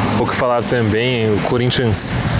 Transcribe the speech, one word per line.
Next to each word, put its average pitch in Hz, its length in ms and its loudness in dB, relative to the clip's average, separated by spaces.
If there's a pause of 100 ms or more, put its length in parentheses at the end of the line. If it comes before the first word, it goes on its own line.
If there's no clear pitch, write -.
(200)
o 117 60 0
que - 100 -2
falar 123 280 0
também. 113 680 0
O 101 100 2
Corinthians, 123 720 0 (260)